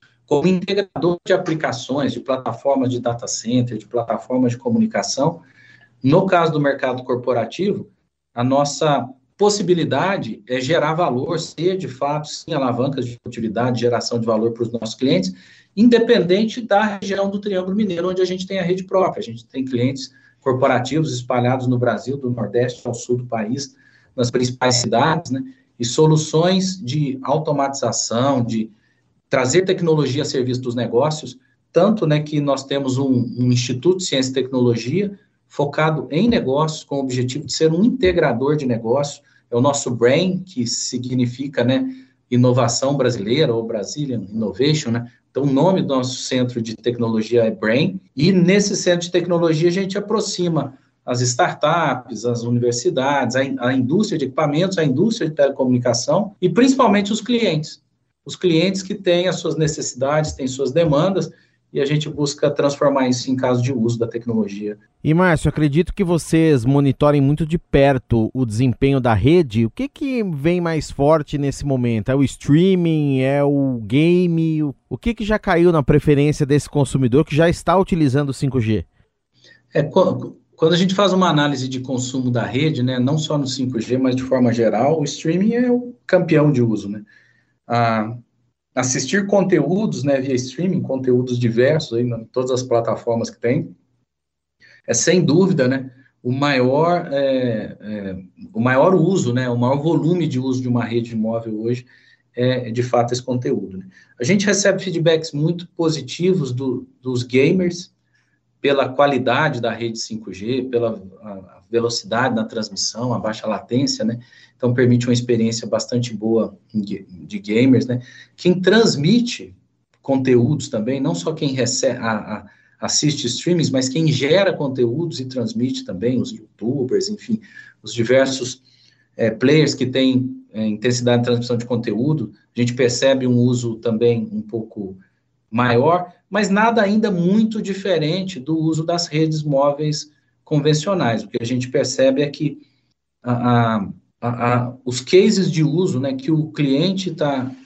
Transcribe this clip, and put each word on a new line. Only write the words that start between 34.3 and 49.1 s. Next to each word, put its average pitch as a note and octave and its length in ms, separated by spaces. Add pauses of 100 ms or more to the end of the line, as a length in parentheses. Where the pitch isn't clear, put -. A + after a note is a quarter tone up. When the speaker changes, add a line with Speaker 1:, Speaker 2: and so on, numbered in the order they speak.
Speaker 1:
e - 20
Tecnologia C3 840 (280)
focado D3 640
em F#3 180
negócios, D3+ 560
com C#3+ 120
o C#3 40
objetivo B2+ 460
de - 60
ser D#3+ 200
um F3+ 120
integrador D3+ 720
de C#3 100
negócios. B2 560 (280)
É A#2+ 60
o A#2+ 40
nosso C#3 300
brain, C#3 540
que A#2 220
significa, B2+ 1000
né, C3 280 (380)
inovação B2 680
brasileira, A#2+ 580
ou A2+ 100
Brazilian A2+ 640
Innovation, A#2 600
né? A#2+ 200 (200)
Então, C3+ 140
o C#3 80
nome E3 280
do C3+ 140
nosso B2 280
centro B2+ 380
de A2 160
tecnologia A2+ 680
é A2 80
brain, C#3 480 (160)
e E3+ 160
nesse F#3+ 420
centro F3 320
de - 60